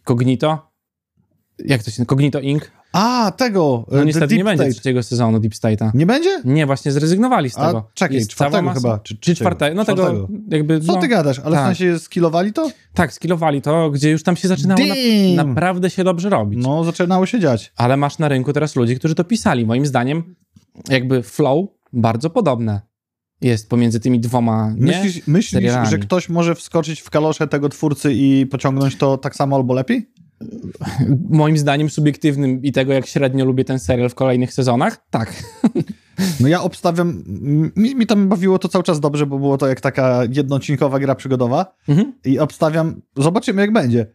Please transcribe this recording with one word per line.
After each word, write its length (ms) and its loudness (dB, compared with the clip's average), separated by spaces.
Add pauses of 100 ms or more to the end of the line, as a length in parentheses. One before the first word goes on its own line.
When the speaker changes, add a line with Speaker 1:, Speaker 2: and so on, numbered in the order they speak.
Speaker 1:
Cognito. 680 -2 (960)
Jak 180 0
to 80 -10
się, 140 -4
Cognito 340 0
Inc? 240 -2 (300)
Speaker 2:
A, 440 0
tego, 540 0
Speaker 1:
No 100 4
Speaker 2:
e, 40 2
Speaker 1:
niestety 220 2
Speaker 2:
The 80 0
Speaker 1:
nie 80 2
Speaker 2:
Deep 40 -2
Speaker 1:
będzie 160 2
Speaker 2:
State. 100 0
Speaker 1:
trzeciego 300 -2
sezonu 360 0
Deep 140 -2
State'a. 400 -2
Speaker 2:
Nie 120 4
będzie? 400 0
Speaker 1:
Nie, 200 2
właśnie 260 -2
zrezygnowali 580 2
z 80 -10
Speaker 2:
A, 100 0
Speaker 1:
tego. 260 -2
Speaker 2:
czekaj, 240 -2
Speaker 1:
Jest 160 -2
cała 160 0
Speaker 2:
czwartego 200 0
Speaker 1:
masa 120 -2
Speaker 2:
chyba, 180 0
czy 160 -14
Speaker 1:
czy 60 -16
Speaker 2:
trzeciego? 280 0
Speaker 1:
czwarte-, 260 0
no 100 0
tego 160 0
Speaker 2:
Czwartego. 260 0 (200)
Speaker 1:
jakby, 340 0
Speaker 2:
Co 120 2
Speaker 1:
no, 80 2
Speaker 2:
ty 60 2
gadasz? 320 0
Ale 160 0
Speaker 1:
tak. 80 2
Speaker 2:
w 40 2 (100)
sensie 220 0
skillowali 540 0
to? 160 -2 (240)
Speaker 1:
Tak, 200 0
skillowali 480 0
to, 280 2
gdzie 220 2
już 120 -2
tam 120 0
się 120 -2
zaczynało 320 2
na-, 60 4 (100)
Speaker 2:
Damn! 400 4
Speaker 1:
naprawdę 540 0
się 140 -2
dobrze 260 0
robić. 340 0
Speaker 2:
No, 200 0
zaczynało 420 0
się 140 0
dziać. 360 0
Speaker 1:
Ale 220 2
masz 220 -2
na 80 0
rynku 260 0
teraz 220 -2
ludzi, 200 2
którzy 200 -2
to 80 2
pisali. 420 0
Moim 200 0
zdaniem 500 -2 (540)
jakby 340 0
flow 420 0 (280)
bardzo 360 0
podobne 520 -2 (600)
jest 280 0
pomiędzy 300 2
tymi 200 0
dwoma, 580 0
nie? 80 2
Speaker 2:
Myślisz, 420 0
myślisz, 240 2
Speaker 1:
serialami. 380 0
Speaker 2:
że 80 2
ktoś 320 -2
może 260 0
wskoczyć 460 -4
w 80 -20
kalosze 380 0
tego 220 -2
twórcy 440 -2
i 320 4
pociągnąć 500 -2
to 220 0
tak 180 -8
samo 200 0
albo 180 0
lepiej? 360 -2 (1200)
Speaker 1:
Moim 280 4
zdaniem 320 0
subiektywnym 760 0
i 80 0
tego, 220 0
jak 140 0
średnio 380 0
lubię 200 2
ten 140 -2
serial 300 0
w 60 -10
kolejnych 380 0
sezonach, 560 0
tak. 240 -6
<laughs> 100 -14 (960)
Speaker 2:
No 80 4
ja 140 2
obstawiam, 600 -2 (520)
mi, 200 2
mi 120 0
tam 220 2
bawiło 300 2
to 100 -4
cały 140 0
czas 160 0
dobrze, 260 0
bo 140 -4
było 180 0
to 100 0
jak 140 -2
taka 400 0 (100)
jednoodcinkowa 680 -2
gra 160 0
przygodowa 600 -2 (120)
Speaker 1:
Mhm. 260 2 (120)
Speaker 2:
i 140 2
obstawiam, 600 -2 (160)
zobaczymy 440 0
jak 120 2
będzie 420 2